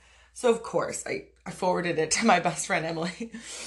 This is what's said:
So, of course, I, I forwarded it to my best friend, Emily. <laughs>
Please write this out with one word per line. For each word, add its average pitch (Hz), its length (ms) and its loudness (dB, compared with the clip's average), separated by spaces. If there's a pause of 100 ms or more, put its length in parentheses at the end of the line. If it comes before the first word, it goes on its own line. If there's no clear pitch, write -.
(320)
So, - 160 2
of 226 140 4
course, - 420 -2
I, - 200 -4 (200)
I 180 60 -8
forwarded 175 480 0
it 160 140 0
to 226 140 0
my 185 120 8
best 165 300 0
friend, 156 180 0
Emily. 175 500 -6
<laughs> 233 60 -12 (240)